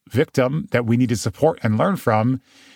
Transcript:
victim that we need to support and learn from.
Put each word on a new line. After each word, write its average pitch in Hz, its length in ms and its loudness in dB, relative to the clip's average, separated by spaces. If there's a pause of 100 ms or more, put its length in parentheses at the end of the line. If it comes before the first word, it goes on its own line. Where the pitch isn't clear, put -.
victim 135 600 -2
that 120 160 0
we 117 100 2
need 123 140 2
to 120 60 -2
support - 460 -2
and 107 140 0
learn 175 200 0
from. 117 440 0 (360)